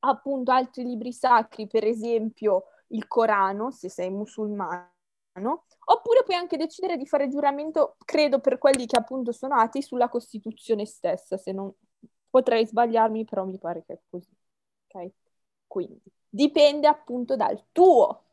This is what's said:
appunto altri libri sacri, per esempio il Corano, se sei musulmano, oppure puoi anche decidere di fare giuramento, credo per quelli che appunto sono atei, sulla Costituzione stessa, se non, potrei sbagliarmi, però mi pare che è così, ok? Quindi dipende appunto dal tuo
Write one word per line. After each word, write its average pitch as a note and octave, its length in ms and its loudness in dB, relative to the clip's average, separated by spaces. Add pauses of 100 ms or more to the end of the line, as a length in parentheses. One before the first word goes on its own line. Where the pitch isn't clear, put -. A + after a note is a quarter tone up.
appunto C4 500 -2
altri B3+ 340 0
libri B3 260 -8
sacri, A3+ 560 2
per A3 160 0
esempio G#3+ 800 0 (240)
il A3 180 -8
Corano, G#3 640 0
se F#3 180 -14
sei F3+ 220 -8
musulmano, G3+ 760 -8 (1000)
oppure A#4+ 380 4
puoi F#4+ 140 -2
anche F4 200 -6
decidere E4+ 380 -6
di C4+ 120 -8
fare C#4+ 200 0
giuramento, C#4+ 680 -2 (100)
credo C#4+ 340 2
per B3+ 200 0
quelli B3+ 260 2
che B3 120 -4
appunto A#3+ 340 -4
sono C4 240 -6
atei, A#3 260 0
sulla B3 280 -2
Costituzione A3 760 -6
stessa, F#3 520 -8
se F#3+ 140 -10
non, F#3+ 220 -10 (560)
potrei A#3+ 380 2
sbagliarmi, A3+ 580 0
però G3 200 -6
mi F#3+ 120 -10
pare E3 280 -10
che - 80 -16
è F3 60 -18 (100)
così, F3 200 -14 (580)
ok? F3+ 220 -16 (580)
Quindi - 340 -8 (280)
dipende D4 580 2
appunto B3 480 -2
dal - 360 -4
tuo E4 600 6